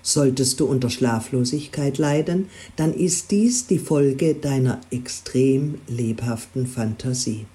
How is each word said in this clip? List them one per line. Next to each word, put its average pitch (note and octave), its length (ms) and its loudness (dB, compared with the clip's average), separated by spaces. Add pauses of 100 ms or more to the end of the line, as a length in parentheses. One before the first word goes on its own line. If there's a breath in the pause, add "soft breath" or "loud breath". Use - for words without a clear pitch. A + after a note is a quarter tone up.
Solltest C3 560 2
du D3+ 60 4
unter B2 260 0
Schlaflosigkeit C3 1040 -2
leiden, D#3 520 0 (260 loud breath)
dann D#3+ 180 0
ist - 380 -2
dies A3+ 340 2
die E3+ 140 2
Folge C#3+ 560 2
deiner C3+ 460 0 (100)
extrem C3+ 960 0
lebhaften A#2 800 -4
Fantasie. A2+ 880 -4